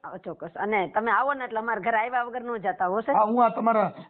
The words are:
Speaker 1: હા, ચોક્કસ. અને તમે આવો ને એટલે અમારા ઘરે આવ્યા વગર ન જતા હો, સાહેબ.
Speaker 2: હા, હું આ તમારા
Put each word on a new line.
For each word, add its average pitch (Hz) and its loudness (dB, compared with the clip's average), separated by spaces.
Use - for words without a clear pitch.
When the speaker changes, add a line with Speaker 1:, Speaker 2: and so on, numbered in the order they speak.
Speaker 1:
હા, 165 -12
ચોક્કસ. 170 -12
અને 196 -2
તમે 226 0
આવો 254 2
ને 262 -8
એટલે 226 -4
અમારા 220 -2
ઘરે 226 0
આવ્યા 240 -2
વગર 240 -6
ન 240 -6
જતા 185 -2
હો, 190 0
સાહેબ. 226 2
Speaker 2:
હા, 214 6
હું 233 4
આ 226 6
તમારા 220 2